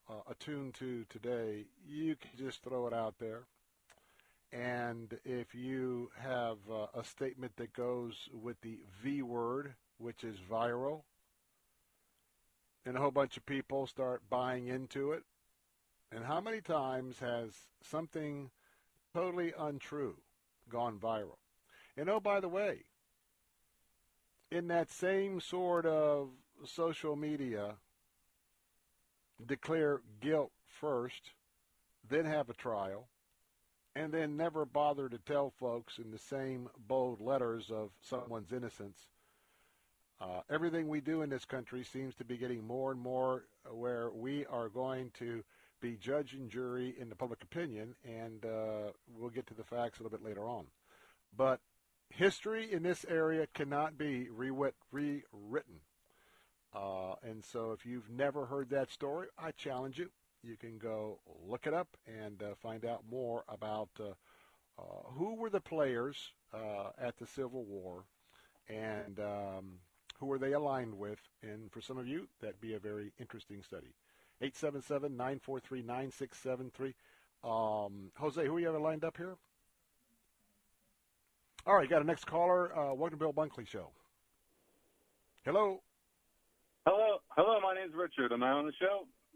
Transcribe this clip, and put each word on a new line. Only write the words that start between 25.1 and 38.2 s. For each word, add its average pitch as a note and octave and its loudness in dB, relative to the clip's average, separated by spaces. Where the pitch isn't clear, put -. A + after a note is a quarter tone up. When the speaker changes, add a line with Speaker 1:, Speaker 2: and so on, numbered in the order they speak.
Speaker 1:
sort F3 4
of D3 6
social E3 0
media, C3 -2
declare D3 2
guilt D3 4
first, B2+ -2
then D3+ 6
have D3+ 4
a A#2+ -8
trial, G2+ -2
and D3+ -2
then D#3 2
never D#3 2
bother C#3+ 4
to A#2+ -6
tell C#3+ 2
folks A#2+ -4
in A2+ -10
the A2 -10
same C3 -4
bold B2+ 2
letters A#2 2
of A2 -2
someone's A2+ -6